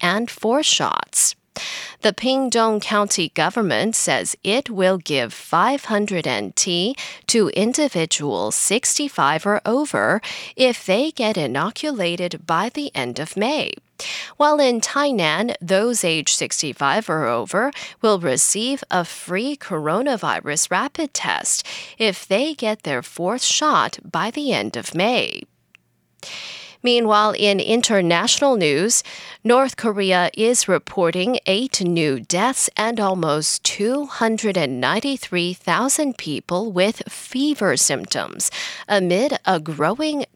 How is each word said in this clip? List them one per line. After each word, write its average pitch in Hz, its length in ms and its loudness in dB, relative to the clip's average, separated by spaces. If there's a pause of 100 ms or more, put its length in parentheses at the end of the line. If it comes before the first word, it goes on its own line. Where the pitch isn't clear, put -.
and 208 280 0
fourth 262 380 0
shots. - 720 0 (640)
The 208 100 4
Pingdong 233 680 2
County 202 500 0
government 180 640 0
says 127 480 0
it 233 260 0
will 190 260 2
give 135 380 -2
five 226 520 0
hundred 202 380 0
N 104 300 -2
T 185 400 0 (320)
to 214 220 4
individuals 160 1080 0
sixty-five 170 880 0
or 208 220 2
over 214 560 0 (320)
if 247 320 0
they 240 240 2
get 220 260 -2
inoculated 170 1080 -4
by 175 220 0
the 285 260 -8
end 123 240 -4
of 156 180 -8
May. 226 360 -2 (640)
While 294 240 4
in 240 200 4
Tainan, 220 800 0
those 196 440 0
age 160 280 0
sixty-five 147 800 0
or 156 160 0
over 120 460 0 (280)
will 208 200 4
receive 214 680 0
a 180 160 0
free 226 520 -4
coronavirus 156 1120 -2
rapid 269 420 -2
test - 540 -2 (320)
if 214 260 -2
they 269 300 0
get 214 300 -4
their 135 180 -2
fourth 196 400 -4
shot 214 560 2 (100)
by 180 220 -2
the 285 220 -2
end 110 240 -2
of - 180 -8
May. 190 480 0 (1400)
Meanwhile, 214 560 4
in 202 220 4
international 220 960 2
news, 175 480 2 (400)
North 247 340 4
Korea 190 580 2
is 233 340 2
reporting 180 760 0
eight 196 360 0
new 165 400 2
deaths 220 560 0
and 220 240 0
almost 160 640 0
two 262 420 0
hundred 220 500 0
and 131 240 0
ninety-three 180 720 0
thousand 247 640 0
people 175 520 -4
with 190 380 2
fever 254 680 0
symptoms - 760 -2 (340)
amid 202 580 2
a 185 140 2
growing 196 640 -2 (120)